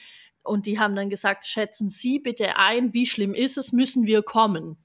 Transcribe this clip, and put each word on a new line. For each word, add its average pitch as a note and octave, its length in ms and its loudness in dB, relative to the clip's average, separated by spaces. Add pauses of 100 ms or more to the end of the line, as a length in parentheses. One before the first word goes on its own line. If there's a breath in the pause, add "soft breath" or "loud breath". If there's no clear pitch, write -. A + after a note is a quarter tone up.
(440 loud breath)
Und G#3 220 -2
die G#3 120 -2
haben G#3 160 0
dann G3 160 -4
gesagt, G3 340 -2
Schätzen G#3+ 440 -4
Sie B3+ 320 -2
bitte A#3 380 -2
ein, A3 360 2
wie A#3+ 120 2
schlimm G3+ 280 0
ist C4 240 0
es? - 140 -4
Müssen B3 340 2
wir G#3+ 160 4
kommen? F#3 640 0